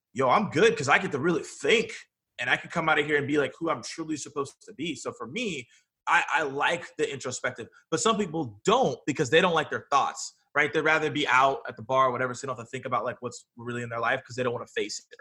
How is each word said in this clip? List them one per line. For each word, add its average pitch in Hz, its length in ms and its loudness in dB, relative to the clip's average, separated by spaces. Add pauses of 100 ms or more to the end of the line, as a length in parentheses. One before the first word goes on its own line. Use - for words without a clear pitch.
(120)
"Yo, 127 180 2
I'm 180 200 4
good," 190 260 4
'cause 131 120 -2
I 160 100 6
get 185 120 -2
to 139 80 -4
really 165 240 0
think, - 500 0 (460)
and 123 100 -4
I 143 80 2
can - 140 -14
come 160 180 -2
out 151 120 4
of 147 60 -2
here 151 100 2
and 135 100 0
be, 147 120 0
like, 135 200 0
who 165 100 -4
I'm 131 140 -4
truly 156 340 -8
supposed 139 500 -8
to 92 60 -18
be. 143 220 -6
So 123 180 -8
for 117 140 -12
me, 160 420 -6 (380)
I, 170 260 2
I 160 100 2
like 139 560 -2
the 147 140 -2
introspective, 123 560 -6 (220)
but 160 80 0
some 220 180 2
people 156 480 -4
don't 190 420 4
because 143 240 -2
they 160 100 8
don't 180 140 4
like 151 160 0
their 120 200 -6
thoughts, - 440 0 (180)
right? 147 200 2
They'd 160 80 2
rather 156 300 2
be 147 180 -2
out 135 400 4
at 123 80 -14
the 117 60 -14
bar 131 260 2
or - 20 2
whatever, 123 240 -2
so - 100 -10
they - 40 -8
don't 123 80 -6
have 117 100 -14
to - 40 -20
think 127 140 -10
about, 120 200 -2
like, 120 180 -6
what's - 240 -10 (100)
really 120 260 -8
in 117 60 -8
their 117 120 -6
life 123 260 0
'cause 123 80 -16
they 123 80 -4
don't 120 100 0
wanna 113 140 -8
face 107 320 -6
it, - 220 -20